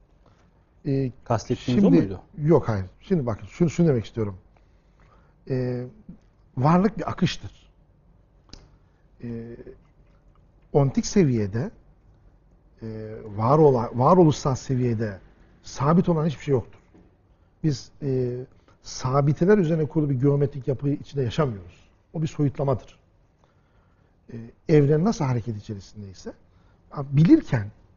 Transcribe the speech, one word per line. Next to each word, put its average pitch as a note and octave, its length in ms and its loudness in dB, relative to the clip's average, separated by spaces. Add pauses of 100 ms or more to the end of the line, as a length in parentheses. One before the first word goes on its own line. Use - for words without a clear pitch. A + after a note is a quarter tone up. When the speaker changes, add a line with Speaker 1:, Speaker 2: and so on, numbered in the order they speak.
(840)
Speaker 1:
e, C3+ 260 -2 (120)
Speaker 2:
kastettiğiniz B2 600 0
Speaker 1:
şimdi, F3 140 6
Speaker 2:
o - 40 6
muydu? F#2+ 200 -6 (160)
Speaker 1:
yok, D3+ 300 2
hayır. G2+ 180 -4 (140)
Şimdi E3 260 -4
bakın, G#2+ 220 -8
şunu, F3 220 -2
şunu E3+ 180 2
demek B2 180 0
istiyorum. G2+ 320 -8 (1120)
E, B2 360 -4 (720)
varlık F3 400 2
bir - 120 -6
akıştır. - 640 -6 (1500)
E, A#2+ 40 -12 (1500)
ontik C#3+ 320 2
seviyede, B2 680 0 (1120)
e, A2+ 60 -14 (480)
var A#2 220 2
ola-, C3+ 360 4
varoluşsal D3+ 600 4
seviyede A#2 640 -2 (440)
sabit D#3+ 460 2
olan D#3+ 160 0
hiçbir - 180 -6
şey C#3+ 80 -4
yoktur. A#2 280 -2 (840)
Biz, D3+ 280 -4 (100)
e, B2+ 360 -4 (460)
sabiteler C#3+ 760 2
üzerine D#3+ 280 0
kurulu D3+ 240 -2
bir C3+ 100 -2
geometrik C#3+ 480 0
yapı C#3+ 220 -4
içinde C#3 340 -6
yaşamıyoruz. A2 640 -4 (240)
O E3 80 -6
bir D#3+ 60 -2
soyutlamadır. - 720 -4 (1300)
E, - 20 -16 (340)
evren D3+ 340 4
nasıl G#3 220 -2
hareket A#2+ 320 -4
içerisindeyse, G2+ 760 -16 (580)
a, C#3 240 -8
bilirken, D3 560 4 (260)